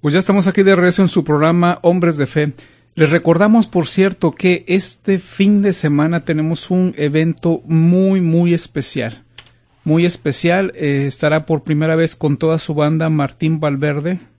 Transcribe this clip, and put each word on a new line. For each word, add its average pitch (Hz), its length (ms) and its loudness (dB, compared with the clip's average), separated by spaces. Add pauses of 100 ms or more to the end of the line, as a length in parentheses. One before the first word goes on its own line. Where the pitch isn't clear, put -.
Pues 147 140 -2
ya 180 60 4
estamos 196 260 0
aquí 196 160 2
de 196 120 6
regreso 180 280 2
en 180 60 4
su 165 160 0
programa 170 580 0
Hombres 170 340 2
de 143 80 0
Fe. 151 300 -4 (400)
Les 156 160 2
recordamos, 170 560 2
por 170 200 -2
cierto, 185 460 0
que 180 340 -2
este 190 520 -2
fin 202 420 0
de 196 140 0
semana 160 460 0
tenemos 156 500 -4
un 185 260 0
evento 160 720 -2
muy, 180 560 2
muy 170 320 2
especial. 127 680 -8 (600)
Muy 160 220 2
especial, 175 680 -2
eh, 143 320 -2
estará 151 380 -2
por 156 200 -4
primera 160 320 0
vez 160 200 -2
con 147 220 -2
toda 160 200 0
su - 140 -8
banda 156 380 0
Martín 156 500 -2
Valverde 147 600 -2 (180)